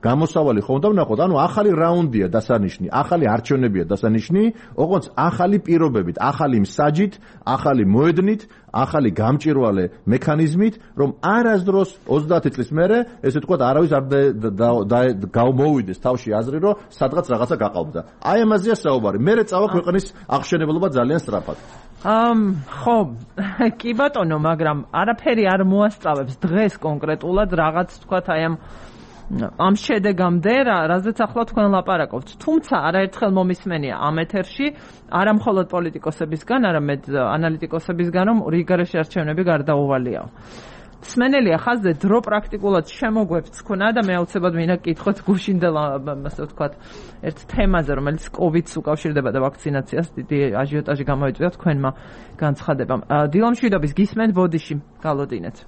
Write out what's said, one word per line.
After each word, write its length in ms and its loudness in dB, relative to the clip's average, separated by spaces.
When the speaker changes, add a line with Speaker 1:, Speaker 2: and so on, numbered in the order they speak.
Speaker 1:
გამოსავალი 560 2
ხო 180 -2
უნდა 120 2
ვნახოთ? 280 2
ანუ 160 2
ახალი 380 2
რაუნდია 560 2
დასანიშნი, 640 0
ახალი 340 0
არჩევნებია 600 0
დასანიშნი, 540 0
ოღონდ 280 0
ახალი 420 2
პირობებით, 640 2
ახალი 400 0
მსაჯით, 520 2
ახალი 420 2
მოედნით, 580 4
ახალი 400 0
გამჭვირვალე 760 2
მექანიზმით, 680 2
რომ 240 2
არასდროს 720 2
ოცდაათი 500 2
წლის 160 -4
მერე, 280 2
ესე 160 0
ვთქვათ, 240 0
არავის 320 4
არ 100 0
და, 140 2
და, 200 -4
და, 180 2
და, 160 2
გამოვიდეს 720 2
თავში 380 -2
აზრი, 240 -2
რომ 140 2
სადღაც 400 -2
რაღაცა 300 0
გაყალბდა. 440 -4
აი, 220 2
ამაზეა 320 2
საუბარი. 420 0
მერე 300 4
წავა 260 0
ქვეყნის 320 0
აღშენებლობა 680 0
ძალიან 240 2
სწრაფად. 400 -6
Speaker 2:
ამ, 380 2
ხო, 340 0
<laughs> 420 -2
კი 120 -4
ბატონო, 480 0
მაგრამ 380 0
არაფერი 560 0
არ 240 2
მოასწავებს 720 0
დღეს 400 0
კონკრეტულად 720 -2
რაღაც, 380 0
თქვათ, 280 -4
აი 120 0
ამ, 140 0
ამ 160 4
შედეგამდე, 800 2
რა-, 240 2
რაზეც 320 0
ახლა 240 -2
თქვენ 260 2
ლაპარაკობთ. 580 -2
თუმცა 420 0
არაერთხელ 480 0
მომისმენია 640 0
ამ 240 -2
ეთერში, 480 -4
არა 280 2
მხოლოდ 340 2
პოლიტიკოსებისგან, 960 -4
არამედ 360 0
ანალიტიკოსებისგან, 1120 -2
რომ 120 2
რიგარეშე 500 0
არჩევნები 460 -2
გარდაუვალიაო. 840 0
მსმენელია 580 2
ხაზზე, 380 0
დრო 260 2
პრაქტიკულად 640 -2
შემოგვეფრთხნა 1040 -2
და 140 0
მე 120 0
აუცილებლად 400 -2
მინდა 220 0
გკითხოთ 460 -2
გუშინდელ, 500 0
ა, 120 0
ამ, 320 -8
ასე 160 -8
ვთქვათ, 300 -6
ერთ 280 -8
თემაზე, 480 2
რომელიც 320 -4
კოვიდს 480 -2
უკავშირდება 560 -2
და 100 -2
ვაქცინაციას 720 -4
დიდი 260 -4
აჟიოტაჟი 540 -2
გამოიწვია 440 -2
თქვენმა 400 -2
განცხადებამ. 680 -2
ა, 220 -2
დილამშვიდობის, 720 0
გისმენთ, 400 0
ბოდიში, 400 0
გალოდინეთ. 600 -6